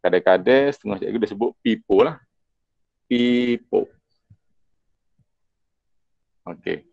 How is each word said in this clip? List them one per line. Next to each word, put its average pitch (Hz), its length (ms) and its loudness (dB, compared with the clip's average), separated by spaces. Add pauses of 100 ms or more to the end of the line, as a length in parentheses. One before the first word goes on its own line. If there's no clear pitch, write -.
Kadang-kadang 92 720 2
setengah 101 240 -8
cikgu 110 240 -6
dia 104 80 -2
sebut 104 200 -4 (120)
pipo 107 400 0
lah. 165 160 0 (880)
Pipo. 120 800 -2 (2500)
Okey. - 520 -10